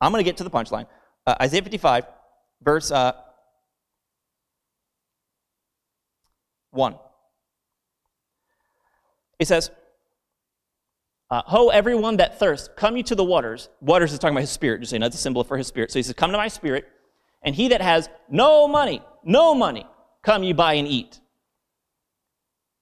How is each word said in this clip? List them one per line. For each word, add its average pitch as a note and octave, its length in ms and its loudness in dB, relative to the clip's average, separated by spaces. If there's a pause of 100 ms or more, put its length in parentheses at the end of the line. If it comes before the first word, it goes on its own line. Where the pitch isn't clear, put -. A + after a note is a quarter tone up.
I'm D#3 120 0
gonna A3+ 100 0
get F3 160 -2
to F3+ 60 -10
the F3+ 60 -12
punchline. A2+ 360 -6 (400)
Uh, B2+ 140 0
Isaiah C#3+ 220 0
fifty-five, E3+ 440 -2 (540)
verse, D3+ 300 -2
uh, B2+ 220 0 (3500)
one. C3 280 -2 (2500)
It F#3 80 0
says, E3 240 0 (1600)
uh, A#2+ 160 -2
"Ho, A#3 220 4
everyone A3 480 2
that F3+ 220 0
thirsts, E3+ 380 -2
come A3+ 200 0
you B3 80 -4
to B3 100 -4
the G3 100 2
waters." B2+ 440 -2 (120)
Waters D#3+ 320 2
is C#3+ 60 -8
talking D#3 160 0
about C3 80 0
his C#3 80 -6
spirit, A#2 300 -2
just A2 100 -12
so B2 60 -4
you G#2+ 40 -2
know, A#2 60 0
it's A#2+ 100 -6
a - 20 -8
symbol B2 260 -2
for C#3 120 -6
his C3 100 -6
spirit. A2+ 260 -6
So C3+ 60 -4
he B2+ 40 0
says, A#2+ 120 -10
"Come - 180 -2
to G#3 60 -2
my G#3+ 100 -4
spirit, D#3 380 -6 (560)
and C#3+ 120 -6
he A#3 140 0
that A#3 120 2
has E3 300 0 (180)
no D4 400 4
money, C#4 340 -2 (200)
no D4+ 320 4
money, D#3 320 -2 (360)
come G#3 200 2
you F#3 120 0
buy D#3 200 2
and D3 140 -2
eat." - 320 -6 (1600)